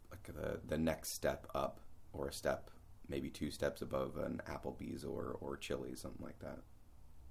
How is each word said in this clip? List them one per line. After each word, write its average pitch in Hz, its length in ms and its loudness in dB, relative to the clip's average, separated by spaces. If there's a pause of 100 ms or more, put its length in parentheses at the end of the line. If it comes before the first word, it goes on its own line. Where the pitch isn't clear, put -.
(100)
like - 140 -8 (100)
the, 73 320 2
the 78 120 4
next 80 320 6
step - 440 4
up, - 240 4 (340)
or 69 140 2
a 69 60 0
step, - 400 2 (360)
maybe 69 220 2
two 76 220 0
steps - 300 2
above 67 340 2
an 69 320 0
Applebee's 67 560 -2
or, 65 360 0
or 69 160 0
Chili's, 65 440 -2
something - 260 -6
like - 140 -8
that. 69 180 -4 (720)